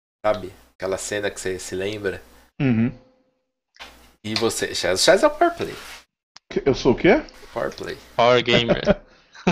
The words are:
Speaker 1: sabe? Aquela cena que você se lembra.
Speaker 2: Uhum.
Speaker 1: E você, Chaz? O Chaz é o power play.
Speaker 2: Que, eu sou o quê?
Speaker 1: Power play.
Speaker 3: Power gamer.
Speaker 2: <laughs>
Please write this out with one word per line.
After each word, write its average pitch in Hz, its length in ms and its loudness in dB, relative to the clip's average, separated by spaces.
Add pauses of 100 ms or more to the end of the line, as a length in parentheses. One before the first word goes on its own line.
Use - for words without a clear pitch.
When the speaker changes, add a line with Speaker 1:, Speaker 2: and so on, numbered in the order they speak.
(260)
Speaker 1:
sabe? 98 280 -2 (240)
Aquela 95 200 -4
cena 101 340 -4
que - 80 -16
você 92 200 -4
se - 160 -12
lembra. 98 460 -6 (400)
Speaker 2:
Uhum. 120 300 2 (1300)
Speaker 1:
E 107 120 -6
você, 104 400 -2
Chaz? 92 260 -2
O - 20 0
Chaz 185 200 6
é 311 40 6
o 294 40 4
power 339 240 0
play. - 200 -8 (760)
Speaker 2:
Que, - 160 -4
eu 131 100 2
sou - 180 2
o - 20 4
quê? 233 260 4 (320)
Speaker 1:
Power 117 200 -6
play. - 240 -12 (180)
Speaker 3:
Power 120 280 6
gamer. - 400 2
Speaker 2:
<laughs> - 240 0 (440)